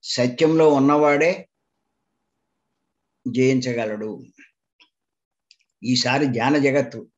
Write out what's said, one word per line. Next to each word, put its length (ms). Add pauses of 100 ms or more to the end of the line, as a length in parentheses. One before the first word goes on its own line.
సత్యంలో 640
ఉన్నవాడే 800 (1800)
జయించగలడు. 960 (1600)
ఈసారి 420
జ్ఞాన 320
జగత్తు 600